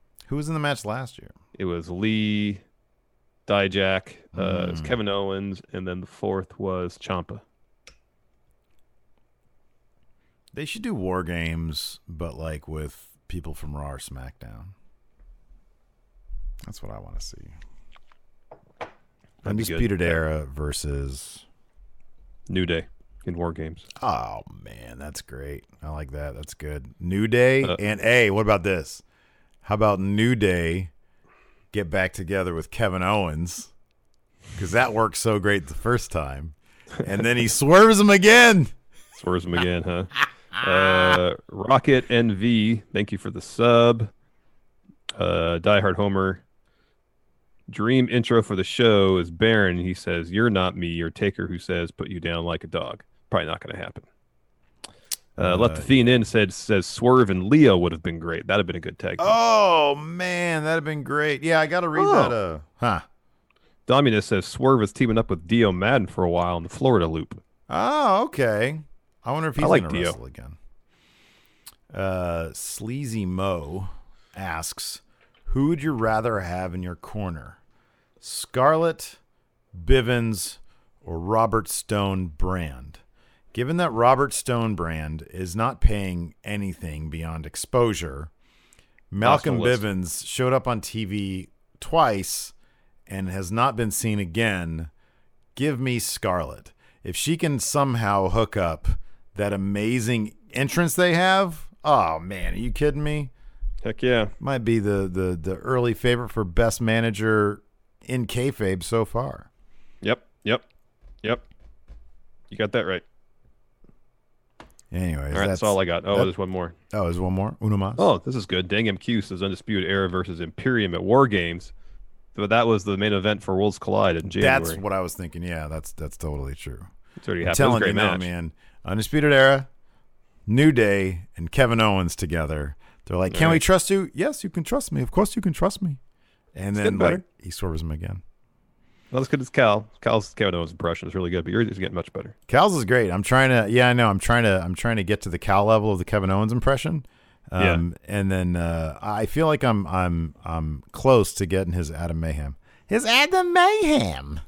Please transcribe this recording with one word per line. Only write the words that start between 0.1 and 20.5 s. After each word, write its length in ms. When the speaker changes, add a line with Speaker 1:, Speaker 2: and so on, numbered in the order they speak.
Speaker 1:
Who 80
was 140
in 40
the 60
match 240
last 340
year? 140
Speaker 2:
It 80
was 240
Lee, 680
Dijak, 680
uh, 300
it 40
was 100
Speaker 1:
Mm. 40
Speaker 2:
Kevin 240
Owens, 520
and 160
then 140
the 60
fourth 520
was 380
Ciampa. 440
Speaker 1:
They 120
should 160
do 120
War 300
Games, 840
but, 260
like, 320
with 400
people 240
from 220
Raw 180
or 60
SmackDown. 760
That's 180
what 80
I 80
wanna 220
see. 320
Speaker 2:
That'd 140
be 60
good. 100
Speaker 1:
Undisputed 280
Speaker 2:
Yeah. 60
Speaker 1:
Era 380
versus 1000